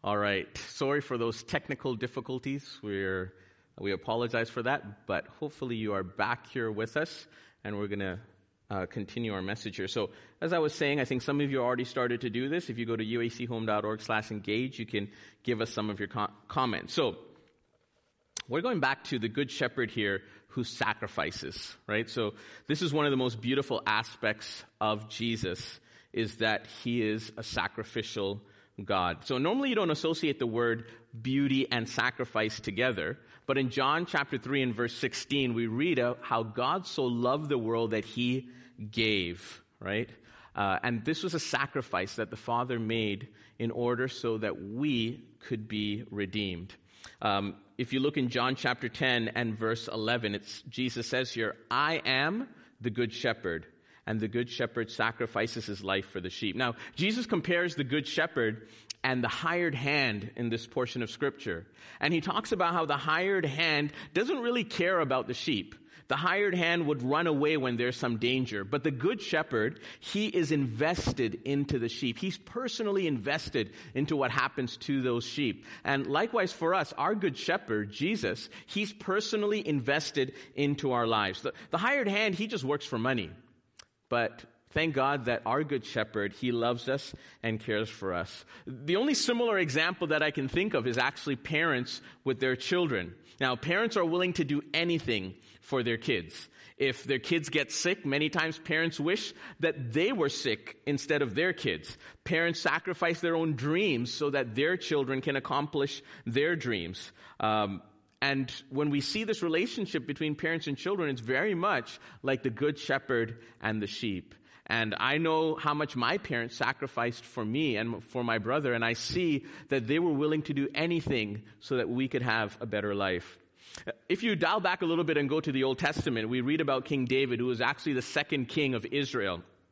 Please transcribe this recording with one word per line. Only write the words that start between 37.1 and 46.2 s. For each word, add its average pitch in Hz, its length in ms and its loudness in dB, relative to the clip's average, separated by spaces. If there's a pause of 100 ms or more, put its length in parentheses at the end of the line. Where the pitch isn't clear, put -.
the 143 80 4
world 113 360 2
that 107 120 0
he 123 460 0 (400)
gave, 101 720 0 (180)
right? 104 300 0 (440)
Uh, 98 280 2
and 117 200 2
this 156 200 -2
was 180 100 -2
a 160 80 0
sacrifice 127 760 -2
that 110 120 -2
the 110 80 -10
Father 120 420 0
made 110 500 0 (300)
in 117 120 0
order 120 360 0
so 117 300 -2
that 104 260 -4
we 117 600 0 (240)
could 110 180 -4
be 104 440 -2
redeemed. 98 640 -4 (480)